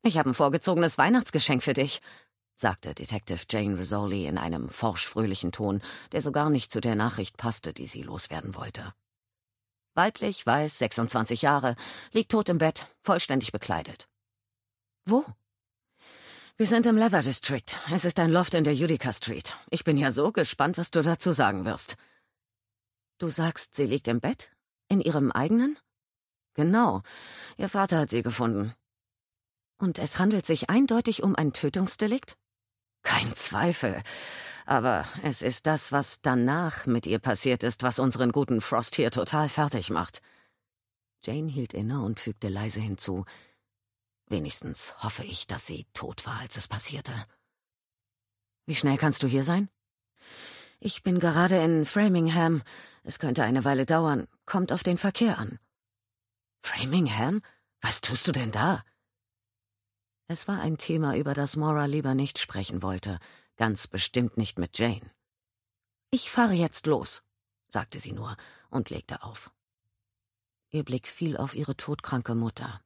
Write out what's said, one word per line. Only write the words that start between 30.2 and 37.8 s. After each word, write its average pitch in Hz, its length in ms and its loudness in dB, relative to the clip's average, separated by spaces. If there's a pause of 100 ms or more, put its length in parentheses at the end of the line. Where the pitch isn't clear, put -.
sich - 240 0
eindeutig 233 520 4
um 196 140 2
ein 147 160 2
Tötungsdelikt?“ 202 840 -2 (640)
„Kein - 320 0
Zweifel. - 680 0 (640)
Aber 113 400 2 (160)
es 143 200 -2
ist 127 260 -2
das, 156 240 0
was 139 300 -2
danach 139 640 0
mit 120 220 0
ihr 110 120 0
passiert 123 440 0
ist, 120 200 -2